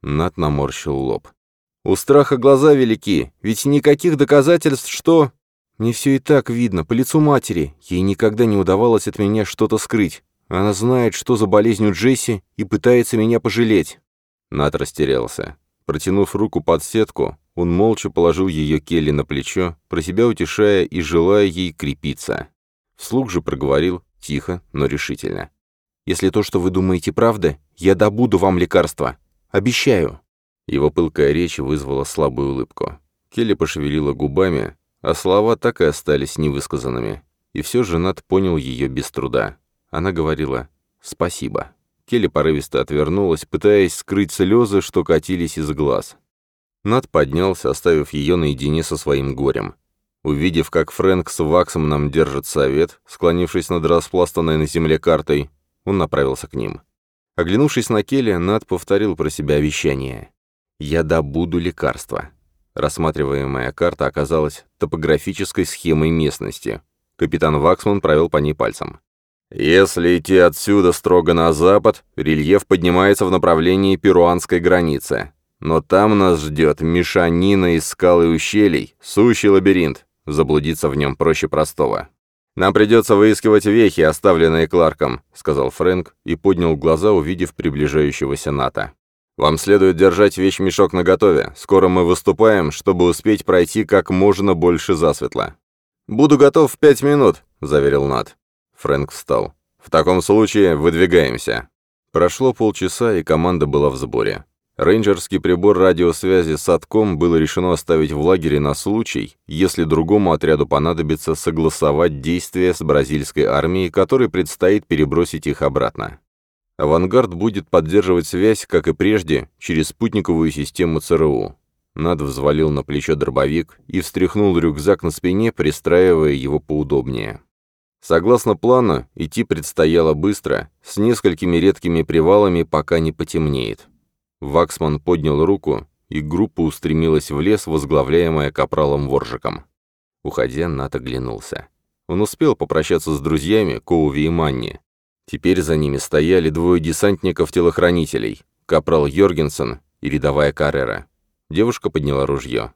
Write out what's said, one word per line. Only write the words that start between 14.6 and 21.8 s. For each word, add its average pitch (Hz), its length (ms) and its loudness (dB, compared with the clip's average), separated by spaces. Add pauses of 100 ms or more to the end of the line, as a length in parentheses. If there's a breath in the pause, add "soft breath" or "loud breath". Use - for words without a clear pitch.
растерялся. 65 800 -4 (300)
Протянув 92 500 -2
руку 98 260 -2
под 82 220 0
сетку, - 540 -2 (160)
он 87 180 -2
молча 101 380 0
положил 85 380 2
её 78 320 -2
Келли 76 320 -2
на 71 140 -2
плечо, 80 500 -6 (140)
про 85 120 -4
себя 92 240 0
утешая 104 580 0
и 90 180 -6
желая 85 440 2
ей 90 280 -4
крепиться. - 760 -8 (480)